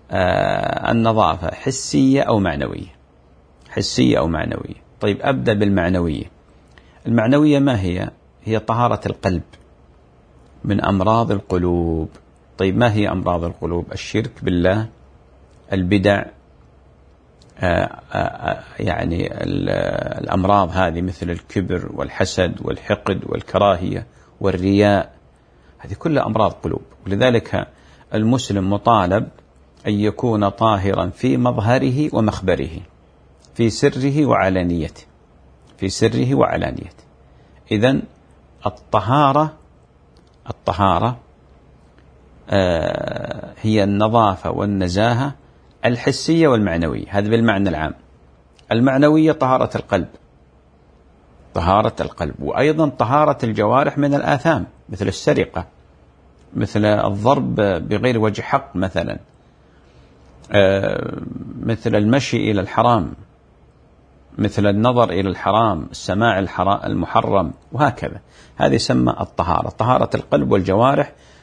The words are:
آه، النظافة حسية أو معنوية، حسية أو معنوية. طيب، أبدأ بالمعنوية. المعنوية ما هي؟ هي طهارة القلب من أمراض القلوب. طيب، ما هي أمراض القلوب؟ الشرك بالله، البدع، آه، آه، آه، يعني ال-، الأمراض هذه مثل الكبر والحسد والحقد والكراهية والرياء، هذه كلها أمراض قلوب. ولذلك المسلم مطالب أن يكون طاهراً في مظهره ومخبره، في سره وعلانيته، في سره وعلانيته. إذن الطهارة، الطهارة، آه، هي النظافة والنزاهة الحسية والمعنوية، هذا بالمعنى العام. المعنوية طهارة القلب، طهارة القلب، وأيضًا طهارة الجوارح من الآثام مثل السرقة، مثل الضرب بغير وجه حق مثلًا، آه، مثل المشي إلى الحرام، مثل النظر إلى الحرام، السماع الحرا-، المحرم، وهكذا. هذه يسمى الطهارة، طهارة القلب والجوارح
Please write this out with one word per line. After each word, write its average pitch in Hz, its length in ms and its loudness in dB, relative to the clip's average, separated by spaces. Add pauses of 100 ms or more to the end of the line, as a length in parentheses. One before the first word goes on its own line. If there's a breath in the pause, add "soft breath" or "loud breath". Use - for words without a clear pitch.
(120)
آه، 50 800 0
النظافة 110 640 0
حسية 139 680 0
أو 113 180 0
معنوية، 71 560 -4 (720)
حسية - 500 0
أو 76 80 0
معنوية. 80 480 -6 (260)
طيب، 104 200 0
أبدأ 127 320 0
بالمعنوية. 92 720 0 (840 soft breath)
المعنوية 139 520 6
ما 131 220 2
هي؟ 92 280 -2 (340)
هي 110 160 0
طهارة 113 460 0
القلب 95 380 -2 (1200)
من 98 220 0
أمراض 107 460 2
القلوب. 87 800 -2 (480)
طيب، 95 200 0
ما 117 160 2
هي 104 180 0
أمراض 87 320 -2
القلوب؟ 85 480 -6
الشرك 107 400 -4 (120)
بالله، 92 440 0 (840)
البدع، 98 520 2 (1300)
آه، 95 60 -2 (480)
آه، - 40 -2
آه، - 460 -4 (160)
يعني 82 640 -4
ال-، 50 260 -2 (540)
الأمراض 95 500 2
هذه 87 280 -2
مثل 87 280 -6
الكبر 90 640 -4
والحسد - 680 -2
والحقد - 640 -4
والكراهية 95 800 -2 (360 soft breath)
والرياء، 98 720 2 (640 soft breath)
هذه - 160 -14
كلها - 320 -2
أمراض 110 260 0
قلوب. - 300 -6 (240)
ولذلك 110 640 0 (460 soft breath)
المسلم 110 560 0
مطالب 101 580 2 (600)
أن 107 60 0
يكون 104 560 0
طاهراً 98 600 0
في 127 280 -2
مظهره 123 760 0
ومخبره، 92 560 0 (840)
في 117 140 2
سره 139 560 0
وعلانيته، 92 760 0 (760)
في 95 120 -4
سره 123 460 0
وعلانيته. - 680 -2 (680 soft breath)
إذن 120 300 2 (640)
الطهارة، 135 880 0 (960)
الطهارة، 98 680 0 (1300)
آه، 85 1120 -2
هي 110 220 2
النظافة 101 680 2
والنزاهة 101 840 0 (500)
الحسية 143 640 2
والمعنوية، 85 640 0
هذا 101 200 -2
بالمعنى 110 400 2
العام. 76 240 -4 (800)
المعنوية 143 600 4
طهارة 127 440 2
القلب، - 320 -2 (1500)
طهارة 95 480 2
القلب، 69 380 -6
وأيضًا 147 500 0
طهارة 135 540 0
الجوارح 117 540 0
من 143 160 0
الآثام 143 520 0 (240)
مثل 101 180 -6
السرقة، - 580 -2 (920)
مثل 104 300 0
الضرب 107 720 0 (340)
بغير 113 300 0
وجه 104 220 -2
حق - 340 -4
مثلًا، 90 440 -4 (1300 soft breath)
آه، 98 640 2 (460)
مثل 117 320 -2
المشي 110 560 2
إلى 98 100 0
الحرام، 113 520 2 (1200)
مثل 101 300 0
النظر 117 420 4
إلى 95 200 -2
الحرام، 98 640 0
السماع 98 480 0
الحرا-، 98 460 -2
المحرم، 101 680 0 (180)
وهكذا. - 480 -2 (360 soft breath)
هذه - 180 2
يسمى 127 460 0
الطهارة، 82 500 -2
طهارة 120 460 0
القلب - 360 -2
والجوارح 110 600 2 (320 soft breath)